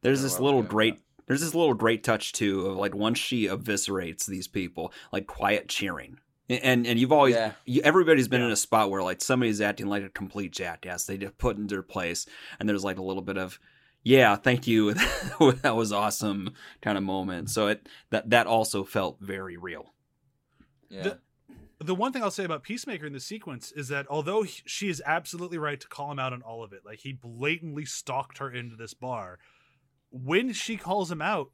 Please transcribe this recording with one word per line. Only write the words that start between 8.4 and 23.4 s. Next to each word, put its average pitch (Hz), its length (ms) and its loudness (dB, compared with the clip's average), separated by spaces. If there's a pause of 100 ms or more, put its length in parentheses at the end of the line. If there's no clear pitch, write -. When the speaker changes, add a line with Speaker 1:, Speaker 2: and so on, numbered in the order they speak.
Speaker 3:
Yeah. 120 60 2
Speaker 1:
in 117 60 2
a 98 40 2
spot 107 320 4
where, 98 140 0
like, 90 180 -2
somebody's 120 400 2
acting 101 260 0
like 101 160 -2
a 95 60 -10
complete 98 440 -8
jackass. 90 520 -8
They 101 120 -6
get 98 200 -10
put 127 200 0
in 104 100 -6
their 95 160 -4
place, 85 420 -4 (340)
and 107 100 -2
there's, 101 140 0
like, 95 160 -2
a 95 40 -8
little 95 200 -4
bit 98 140 -6
of, 92 220 -8 (440)
"Yeah, 120 320 8
thank 123 320 0
you. 110 260 4
<laughs> - 460 -2 (240)
That 120 120 2
was 113 160 0
awesome," 101 600 -2 (300)
kind 104 160 -2
of 98 60 -2
moment. 95 460 -4
So 107 180 0
it, 107 200 -2 (240)
that, 110 180 -2
that 117 180 8
also 110 360 2
felt 95 380 -2
very 95 360 -10
real. 87 360 -12 (960)
Speaker 2:
Yeah. 95 140 -12
Speaker 3:
The, 196 160 -4 (600)
the 170 160 -4
one 240 180 -2
thing 262 100 -4
I'll 202 80 0
say 196 140 -6
about 156 180 -4
Peacemaker 214 440 -10
in 143 60 -10
the 135 60 -10
sequence 151 520 -12